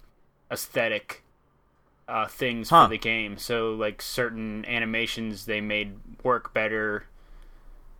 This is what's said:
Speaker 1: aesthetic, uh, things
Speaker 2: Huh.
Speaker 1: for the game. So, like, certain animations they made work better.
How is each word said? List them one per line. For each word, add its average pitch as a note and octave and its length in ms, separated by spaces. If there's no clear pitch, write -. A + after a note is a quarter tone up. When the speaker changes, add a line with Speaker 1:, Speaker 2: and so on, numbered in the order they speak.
Speaker 1:
aesthetic, A2+ 720
uh, A2 200
things A#2 420
Speaker 2:
Huh. D#3+ 160
Speaker 1:
for G2+ 40
the A2 80
game. A2 400
So, A2+ 360
like, G#2+ 280
certain A2 680
animations A2+ 760
they G#2+ 160
made G#2 340
work B2 300
better. G#2+ 520